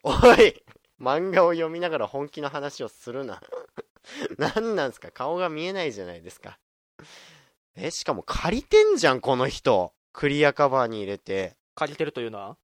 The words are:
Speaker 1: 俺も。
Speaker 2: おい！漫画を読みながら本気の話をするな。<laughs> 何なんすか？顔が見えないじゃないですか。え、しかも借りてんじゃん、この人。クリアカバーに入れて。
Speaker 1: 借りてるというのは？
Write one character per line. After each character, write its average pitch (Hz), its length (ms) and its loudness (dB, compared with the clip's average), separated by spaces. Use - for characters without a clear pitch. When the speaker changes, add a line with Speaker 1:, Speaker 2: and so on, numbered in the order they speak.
Speaker 1:
俺 139 100 0
も。 - 140 4
Speaker 2:
お 233 60 12
い！ - 300 4
漫 151 300 0
画 180 140 4
を 175 80 4
読 165 160 -2
み 165 120 -8
な 175 100 -2
が 156 80 -2
ら 107 80 -2
本 143 220 -8
気 - 120 -14
の 143 80 -6
話 139 360 -8
を 107 40 -10
す - 240 -16
る 135 120 -8
な。 101 180 -12
<laughs> - 440 -12
何 220 380 -4
な 147 100 -2
ん 120 60 -6
す - 80 -20
か？ - 100 -20
顔 151 260 -6
が 180 120 -4
見 156 160 -8
え 190 80 -6
な 190 100 -6
い 143 100 -4
じ 101 80 -12
ゃ 90 60 -10
な 87 80 -12
い 85 80 -18
で 90 80 -18
す - 100 -20
か。 - 200 -20
え、 156 160 -10
し - 140 -10
か 147 100 -4
も 95 80 -8
借 - 360 -4
り 339 40 -8
て 427 220 6
ん 415 120 4
じ 165 120 4
ゃ 131 60 4
ん、 123 60 -2
こ 135 140 2
の 127 140 0
人。 101 440 0
ク - 160 -4
リ 147 180 2
ア 139 60 4
カ 147 160 2
バ 131 160 2
ー - 20 0
に 113 120 -6
入 101 80 -6
れ 98 120 -6
て。 95 380 -6
Speaker 1:
借 147 180 -6
り - 60 -16
て 160 60 -2
る 147 80 -8
と 127 80 -10
い 117 80 -6
う - 20 -8
の 107 80 -12
は？ 98 260 -14